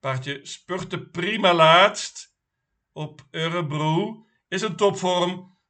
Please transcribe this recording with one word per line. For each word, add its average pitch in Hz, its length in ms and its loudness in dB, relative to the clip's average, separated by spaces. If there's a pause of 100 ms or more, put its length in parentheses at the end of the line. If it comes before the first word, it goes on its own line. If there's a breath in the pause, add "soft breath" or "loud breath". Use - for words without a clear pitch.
Paardje 135 420 -8
spurte - 640 -10
prima 190 480 0
laatst 170 800 4 (560)
op - 380 -14
Örebro. 165 960 -2 (240 soft breath)
Is 190 140 -4
in 180 140 -4
topvorm. 180 840 0 (120)